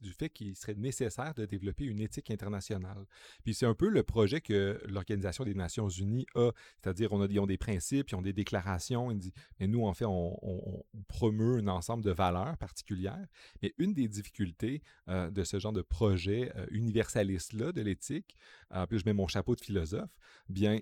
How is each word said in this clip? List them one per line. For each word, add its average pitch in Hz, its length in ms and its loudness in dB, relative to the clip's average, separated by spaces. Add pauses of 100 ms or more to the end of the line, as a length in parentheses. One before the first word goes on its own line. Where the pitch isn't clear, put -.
du 98 100 -12
fait 156 180 -6
qu'il 101 260 -10
serait - 180 -8
nécessaire 123 640 -4
de 110 100 -4
développer 98 400 -4
une 107 140 -4
éthique 110 320 -6
internationale. 98 760 -6 (380)
Puis 113 100 0
c'est 123 140 4
un 113 80 6
peu 190 140 4
le 180 120 6
projet 113 400 4
que 101 460 2
l'Organisation 98 560 -2
des 104 100 -2
Nations 95 340 -2
Unies 98 460 0
a, 120 160 6 (320)
c'est-à-dire 98 320 0
on 101 80 4
a, 101 60 4
ils 101 120 2
ont 98 60 4
des 95 140 0
principes, 123 500 0
ils 104 60 -6
ont 92 80 -2
des 98 100 -2
déclarations, 101 800 -2
ils 107 80 -2
disent, 92 140 -8 (260)
mais 95 80 2
nous 113 180 4
en 98 80 2
fait 117 120 -2
on, 92 360 0
on, 98 420 -6 (120)
on 104 80 -12
promeut 113 560 2
un 104 80 0
ensemble 101 360 -2
de 101 80 2
valeurs 92 460 2
particulières. 98 720 -6 (340)
Mais 101 160 -2
une 190 160 2
des 135 140 2
difficultés, 104 720 -4 (260)
euh, 90 220 -2
de 98 140 0
ce 98 160 -2
genre 107 140 -4
de 92 100 0
projet, 98 720 2
euh, 92 160 -6
universaliste-là 107 1000 0
de 131 100 -2
l'éthique, 110 540 -4 (380)
euh, 92 140 -2
puis 113 100 0
je 92 80 0
mets 107 80 4
mon 98 140 2
chapeau 101 280 0
de - 60 -6
philosophe, 98 560 -4 (300)
bien 104 340 4